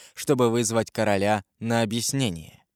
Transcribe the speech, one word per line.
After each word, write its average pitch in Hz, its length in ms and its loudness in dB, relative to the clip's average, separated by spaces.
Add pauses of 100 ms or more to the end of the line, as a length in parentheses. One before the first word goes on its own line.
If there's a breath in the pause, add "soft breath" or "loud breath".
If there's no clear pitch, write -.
(140 loud breath)
чтобы 127 360 2
вызвать 113 400 0
короля 104 540 0 (160)
на 117 220 0
объяснение. 113 800 -4 (120)